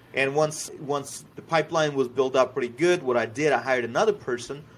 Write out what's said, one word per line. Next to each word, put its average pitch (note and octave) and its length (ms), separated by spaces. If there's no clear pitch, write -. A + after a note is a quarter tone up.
And C3+ 220
once, D3+ 420
once C#3+ 460
the - 80
pipeline D#3 540
was C3+ 100
built C3 300
up B2+ 160
pretty B2+ 160
good, D#3+ 340
what B2 140
I A2+ 100
did, C#3 260
I B2 60
hired B2+ 260
another D#3+ 280
person C#3 500